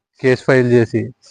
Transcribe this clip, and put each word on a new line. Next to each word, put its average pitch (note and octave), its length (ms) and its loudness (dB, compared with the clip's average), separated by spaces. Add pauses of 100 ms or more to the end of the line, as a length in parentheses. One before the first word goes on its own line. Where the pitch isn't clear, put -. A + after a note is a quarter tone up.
(200)
కేసు B2+ 240 -2
ఫైల్ B2+ 280 0
చేసి A#2 300 0 (300)